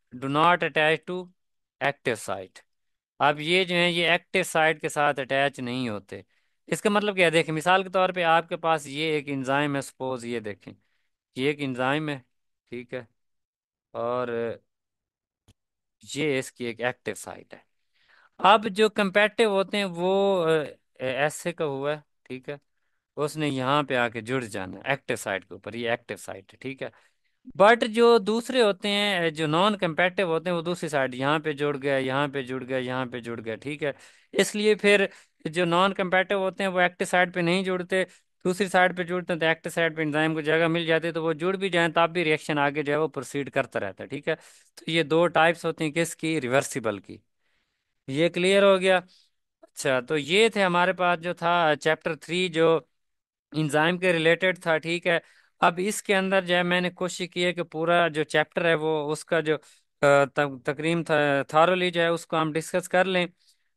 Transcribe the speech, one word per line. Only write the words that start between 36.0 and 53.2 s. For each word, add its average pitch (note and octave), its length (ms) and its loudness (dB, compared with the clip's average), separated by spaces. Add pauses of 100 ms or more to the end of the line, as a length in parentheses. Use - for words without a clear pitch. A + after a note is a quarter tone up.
होते F#3+ 260 -4
हैं G3 60 0
वो F3+ 100 0
एक्टिव F3+ 260 0
साइट F3+ 280 2
पे F3+ 80 -2
नहीं F3+ 220 2
जुड़ते, F#3 420 -2 (380)
दूसरी F#3 240 -2
साइड F#3 280 4
पे F3+ 80 -4
जुड़ते F3+ 280 -4
हैं D#3+ 80 -4
तो E3 60 2
एक्टिव D#3+ 260 -2
साइड E3 240 0
पे D#3+ 60 -4
एंजाइम D#3 320 0
को D#3 80 -4
जगह D#3+ 260 2
मिल E3 180 -2
जाती D#3+ 200 0
है, E3+ 60 -4
तो D#3+ 100 -4
वो D#3+ 120 -2
जुड़ F3 220 -2
भी F#3+ 140 -4
जाए E3+ 180 4
तब E3+ 180 4
भी E3+ 160 -2
रिएक्शन D#3 360 0
आगे C#3+ 240 0
जो C#3+ 100 -2
है D3 60 0
वो D#3 100 0
प्रोसीड C3+ 420 -8
करता - 280 -4
रहता G2 260 -8
है, G2 40 -16
ठीक C#3 200 -8
है। D#3+ 60 -2 (440)
तो - 140 -8
ये E3 120 2
दो D#3+ 240 4
टाइप्स D#3+ 360 4
होती E3 200 -4
हैं D3+ 80 -4
किसकी, D#3+ 460 -2
रिवर्सिबल B2+ 640 -2
की। F#2+ 200 -18 (880)
ये D3+ 200 0
क्लियर F#3 360 2
हो G3 140 6
गया। F#3 200 2 (680)
अच्छा, C3 360 -2
तो B2 160 -4
ये F3+ 340 2
थे G#3 120 -2
हमारे F3+ 300 2
पास F3 260 0
जो E3+ 160 -6
था E3+ 400 2
चैप्टर D#3 420 -2
थ्री F3+ 320 -4
जो E3 400 2 (640)